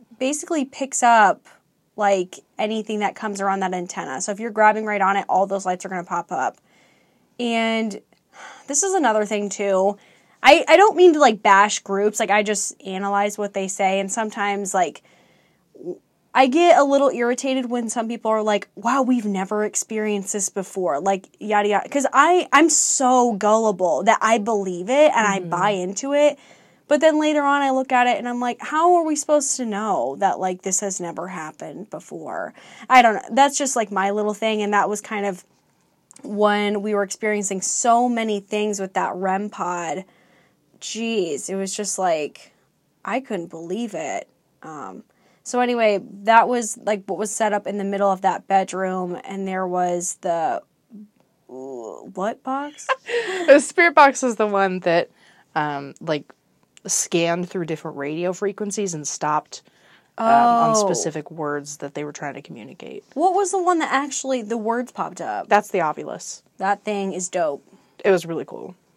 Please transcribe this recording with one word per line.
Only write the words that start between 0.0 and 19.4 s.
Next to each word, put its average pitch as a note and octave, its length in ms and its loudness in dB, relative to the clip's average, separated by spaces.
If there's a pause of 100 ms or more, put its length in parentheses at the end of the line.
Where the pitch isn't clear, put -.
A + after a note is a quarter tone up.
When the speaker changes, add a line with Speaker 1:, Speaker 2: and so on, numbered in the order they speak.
Speaker 1:
basically D4 440 -2
picks - 380 -6
up, A3 420 4 (520)
like, G3 420 0 (180)
anything G#3+ 440 -4
that G3+ 160 -4
comes G#3 240 -8
around G3 200 0
that F#3 140 -2
antenna. F3 460 -8
So A3 100 -6
if G3 80 -8
you're A3 140 -8
grabbing G#3+ 320 4
right G#3 160 -2
on G3 160 2
it, G3 120 -2
all F#3+ 180 2
those G3 200 -4
lights F3+ 180 -4
are F#3+ 40 -10
gonna F3+ 160 -8
pop F3 260 -8
up. C3 280 -4 (840)
And A3+ 600 -2 (680)
this D4+ 160 0
is F#4+ 100 0
another A3+ 300 2
thing, G#3 240 -4
too. G3 480 0 (480)
I, D4 240 8
I D#4 80 8
don't G4 200 6
mean F4 180 8
to, D#4 40 0
like, A#3 240 4
bash G3+ 380 6
groups. G3+ 400 -2
Like, A3 100 0
I G#3 140 4
just G3+ 400 -6
analyze G3+ 520 -2
what G3+ 180 -6
they F#3+ 120 -4
say. F#3+ 320 0
And G3 120 -4
sometimes, G3+ 640 -4
like, F3+ 300 -2 (1300)
I C4 140 6
get E4 320 6
a D4 60 6
little C#4 260 4
irritated B3 580 -2
when A#3+ 200 -4
some A3+ 180 -6
people A3+ 240 -4
are A3 120 0
like, G#3 340 -2
"Wow, A#3+ 260 0
we've A#3+ 240 0
never G3 380 -2